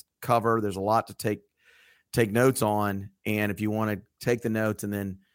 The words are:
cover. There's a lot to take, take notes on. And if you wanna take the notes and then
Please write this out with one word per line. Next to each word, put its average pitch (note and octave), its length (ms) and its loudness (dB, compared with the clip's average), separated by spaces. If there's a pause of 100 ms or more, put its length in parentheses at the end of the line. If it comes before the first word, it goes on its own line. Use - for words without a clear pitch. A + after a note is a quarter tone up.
(200)
cover. A2+ 400 2
There's G2+ 140 -2
a F#2+ 60 -6
lot G#2+ 260 2
to - 80 -16
take, G#2+ 280 -4 (720)
take A2 200 2
notes B2+ 280 4
on. G#2 500 -2 (140)
And G#2+ 280 0
if F#2+ 80 -10
you G#2+ 100 0
wanna G#2+ 280 -2 (220)
take A#2+ 220 0
the A#2 80 -2
notes A2 320 -2
and G#2 100 -6
then G2 260 -6 (160)